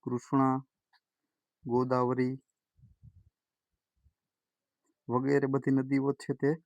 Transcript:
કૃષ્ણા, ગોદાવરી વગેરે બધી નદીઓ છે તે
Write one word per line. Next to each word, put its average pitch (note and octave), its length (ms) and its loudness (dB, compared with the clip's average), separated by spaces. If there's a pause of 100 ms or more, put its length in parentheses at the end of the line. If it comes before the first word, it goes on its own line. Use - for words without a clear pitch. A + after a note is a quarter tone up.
કૃષ્ણા, C3 500 0 (1080)
ગોદાવરી B2+ 680 0 (2750)
વગેરે C3+ 380 0
બધી C3+ 300 0
નદીઓ C3+ 360 0
છે - 220 -6
તે C#3 160 0 (160)